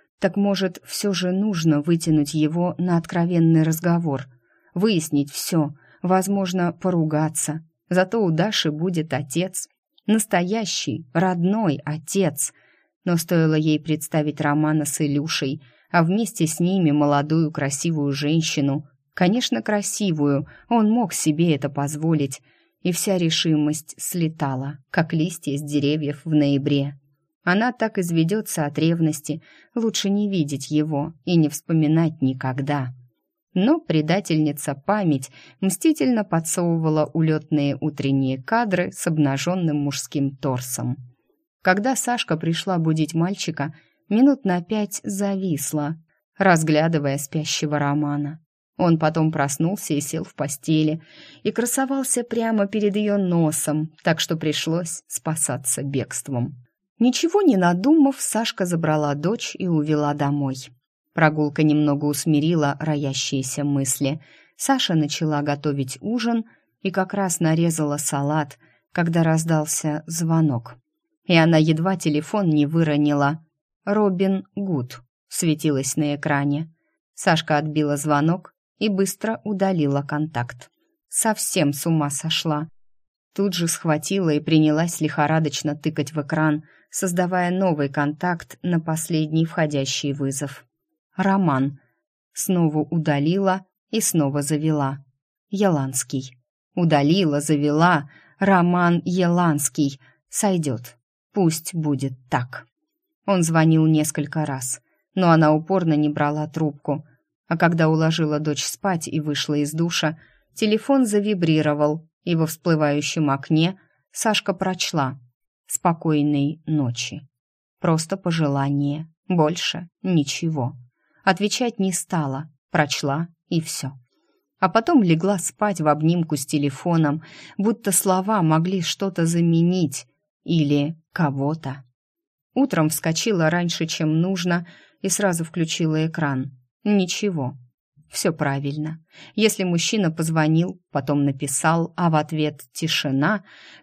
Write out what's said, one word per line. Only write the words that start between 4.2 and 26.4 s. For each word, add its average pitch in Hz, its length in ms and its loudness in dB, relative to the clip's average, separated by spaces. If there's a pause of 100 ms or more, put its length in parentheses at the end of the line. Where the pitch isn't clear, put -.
выяснить 160 580 0
всё, 151 420 -2 (280)
возможно, 185 720 0
поругаться. 156 920 -2 (220)
Зато 185 340 0
у 180 80 2
Даши 170 400 0
будет 160 420 -4
отец, 165 540 -4 (400)
настоящий, 202 1040 -2
родной 185 720 0
отец. 156 680 -4 (500)
Но 175 140 0
стоило 160 380 2
ей 156 260 2
представить 151 640 -2
Романа 151 420 2
с - 160 -6
Илюшей, 147 600 -2 (280)
а 170 120 4
вместе 185 440 0
с - 140 -4
ними 175 300 4
молодую 147 600 2
красивую 143 600 -2
женщину. 147 760 0 (280)
Конечно, 226 480 0
красивую, 160 840 -2 (220)
он 220 220 2
мог 220 240 0
себе 160 400 2
это 139 160 -2
позволить. 147 720 -2 (400)
И 180 100 0
вся 190 240 -2
решимость 156 800 0
слетала, 143 840 -4 (120)
как 160 240 -2
листья 156 420 -2
с 143 60 -6
деревьев 147 640 -2
в 160 100 -2
ноябре. 143 640 2 (440)